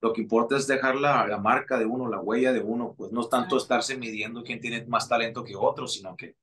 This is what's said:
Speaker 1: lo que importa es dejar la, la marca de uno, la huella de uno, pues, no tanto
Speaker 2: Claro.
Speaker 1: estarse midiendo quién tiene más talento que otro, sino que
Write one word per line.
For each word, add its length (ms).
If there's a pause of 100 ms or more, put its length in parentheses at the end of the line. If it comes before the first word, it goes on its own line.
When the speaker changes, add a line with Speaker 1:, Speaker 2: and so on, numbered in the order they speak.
Speaker 1:
lo 120
que 80
importa 360
es 100
dejar 300
la, 300
la 120
marca 400
de 60
uno, 240
la 100
huella 340
de 80
uno, 360
pues, 140
no 160
tanto 280
Speaker 2:
Claro. 20
Speaker 1:
estarse 400
midiendo 460
quién 180
tiene 260
más 220
talento 340
que 120
otro, 320
sino 300
que 260